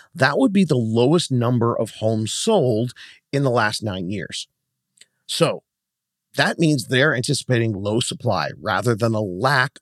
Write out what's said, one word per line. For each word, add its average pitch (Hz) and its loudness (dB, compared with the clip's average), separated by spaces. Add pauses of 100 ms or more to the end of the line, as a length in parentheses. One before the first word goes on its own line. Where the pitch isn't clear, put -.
(140)
that 143 0
would 233 2
be 196 4
the 151 2
lowest 120 2
number 120 2
of - -4 (100)
homes 110 -2
sold 127 2 (400)
in 139 0
the 131 2
last 107 0
nine 95 -6
years. - -8 (800)
So 120 -2 (760)
that 160 0
means 151 2
they're 135 2
anticipating 120 -2
low 104 -2
supply 90 -2 (100)
rather 101 0
than 110 0
a 107 -2
lack 127 0